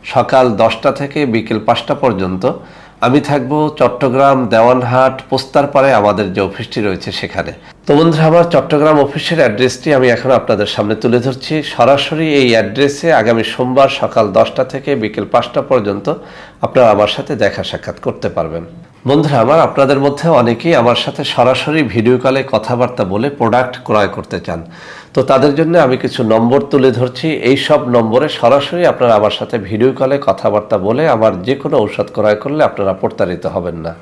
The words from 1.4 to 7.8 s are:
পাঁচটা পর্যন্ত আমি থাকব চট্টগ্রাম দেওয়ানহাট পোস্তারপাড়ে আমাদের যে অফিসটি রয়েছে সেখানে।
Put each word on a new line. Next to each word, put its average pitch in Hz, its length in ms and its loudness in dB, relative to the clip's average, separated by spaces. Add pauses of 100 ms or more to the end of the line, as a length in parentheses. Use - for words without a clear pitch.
পাঁচটা 117 260 -2 (100)
পর্যন্ত 92 400 -2 (600)
আমি 131 140 4 (100)
থাকব 135 220 -2 (280)
চট্টগ্রাম 135 580 2 (160)
দেওয়ানহাট 123 640 2 (140)
পোস্তারপাড়ে 139 600 0 (100)
আমাদের 104 360 0
যে 98 140 -2
অফিসটি 117 320 -10
রয়েছে 95 280 -4 (100)
সেখানে। 87 320 -6 (340)